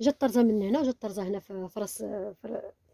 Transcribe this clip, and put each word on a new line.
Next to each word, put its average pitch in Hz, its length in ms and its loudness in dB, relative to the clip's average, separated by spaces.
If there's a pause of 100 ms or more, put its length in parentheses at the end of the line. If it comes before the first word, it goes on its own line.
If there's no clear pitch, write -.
جات 285 200 2
طرزه 240 220 4
من 214 180 6
هنا 208 180 2
وجات 254 220 0
طرزه 202 220 -6
هنا 196 160 -4
في، 185 300 -10
في - 100 -10
راس، 202 180 -6 (440)
في 226 300 -10 (220)